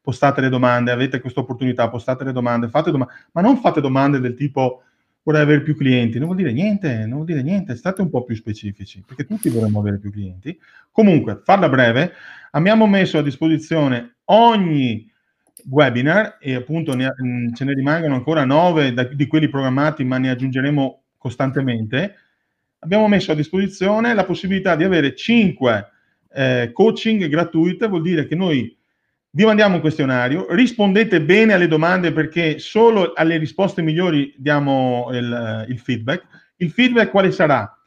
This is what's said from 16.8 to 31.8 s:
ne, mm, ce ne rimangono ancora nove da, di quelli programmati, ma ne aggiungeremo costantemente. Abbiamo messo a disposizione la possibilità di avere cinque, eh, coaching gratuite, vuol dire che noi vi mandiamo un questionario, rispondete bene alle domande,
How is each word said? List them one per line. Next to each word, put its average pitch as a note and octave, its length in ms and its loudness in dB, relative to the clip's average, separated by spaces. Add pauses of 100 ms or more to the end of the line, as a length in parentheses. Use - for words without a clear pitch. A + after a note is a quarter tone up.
ne, C3 160 -2 (100)
mm, B2 320 -4
ce C3 120 -6
ne C#3 80 -2
rimangono C#3+ 420 0
ancora D3 300 0
nove D3+ 480 2
da, B2 100 -2
di C#3+ 240 -2
quelli D#3 220 2
programmati, C#3 560 -2
ma B2+ 120 -2
ne C3 120 -2
aggiungeremo C3 720 -2 (160)
costantemente. C3 1000 -4 (640)
Abbiamo G#3 280 2
messo G3 240 2
a D#3 40 2
disposizione G3 800 -2
la G3 120 2
possibilità F#3 500 -2
di D#3 100 0
avere D#3 300 2
cinque, B2+ 720 0 (420)
eh, B2+ 420 0
coaching G#3+ 540 2
gratuite, E3+ 600 0
vuol F3+ 160 -2
dire D#3+ 240 0
che D3+ 80 -4
noi E3 400 -2 (560)
vi F#3+ 140 2
mandiamo G#3 300 4
un D#3+ 60 -2
questionario, C#3 720 -2
rispondete G#3 680 2
bene G#3 320 4
alle F3 140 4
domande, E3 460 0